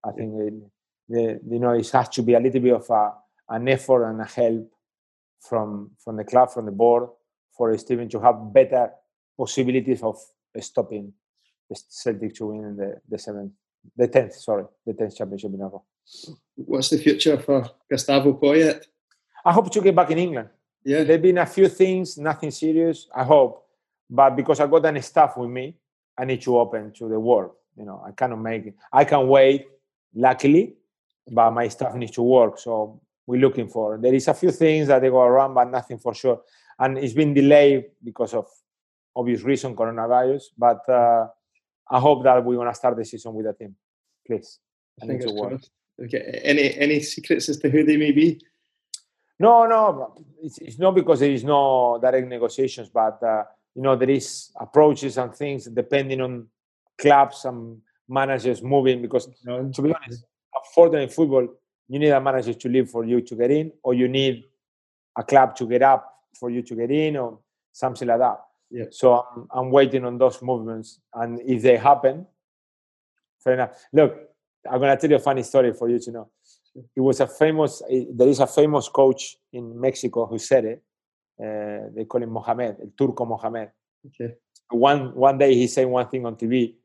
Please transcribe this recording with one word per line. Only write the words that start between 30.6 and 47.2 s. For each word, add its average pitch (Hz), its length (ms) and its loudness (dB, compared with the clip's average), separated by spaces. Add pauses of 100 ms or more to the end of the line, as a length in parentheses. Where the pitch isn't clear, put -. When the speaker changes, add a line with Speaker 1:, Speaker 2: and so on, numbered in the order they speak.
Speaker 1:
but 113 220 4
my 120 160 -2
staff 117 260 -8
needs 113 180 -10
to 120 100 -4
work, 120 360 4
so 110 420 -8 (260)
we're 123 140 -2
looking 131 280 0
for. 110 300 -6
There 127 160 2
is 135 140 0
a 151 60 0
few 180 160 0
things 156 380 0
that 135 120 6
they 135 80 2
go 127 140 4
around, 131 320 4
but 123 160 2
nothing 123 280 -8
for 117 160 -6
sure. 120 280 -2 (360)
And 131 200 -2
it's 131 160 -6
been 147 200 0
delayed 139 500 6 (180)
because 117 320 -8
of 113 120 -4 (680)
obvious 120 280 -4
reason, 127 340 -4
coronavirus, 120 680 -2 (140)
but, 120 300 0
uh, 117 400 2 (600)
I 127 100 2
hope 135 240 2
that 127 200 4
we're 123 120 -2
gonna 120 180 -4
start 120 220 -2
the 113 80 -8
season 110 300 -16
with 110 120 -8
a 107 60 -6
team. 101 240 -18 (500)
Please. - 320 -8 (420)
I 117 60 -16
need 131 140 -8
Speaker 2:
Fingers 120 100 -6
Speaker 1:
to 104 100 -6
work. 101 100 -6
Speaker 2:
crossed. 135 200 -14 (320)
Okay, - 400 -10
any, 143 360 0
any 143 220 0
secrets - 480 -4